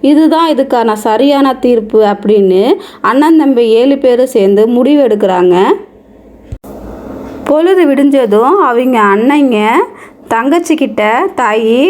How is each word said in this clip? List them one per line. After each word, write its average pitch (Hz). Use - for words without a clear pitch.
இதுதான் 311
இதுக்கான 247
சரியான 262
தீர்ப்பு 226
அப்படின்னு 202
அண்ணன் 294
தம்பி 269
ஏழு 247
பேரும் 254
சேர்ந்து 202
முடிவெடுக்கிறாங்க. 214
பொழுது 339
விடிஞ்சதும் 269
அவங்க 247
அண்ணங்க 254
தங்கச்சிக்கிட்ட, 277
"தாயி, 226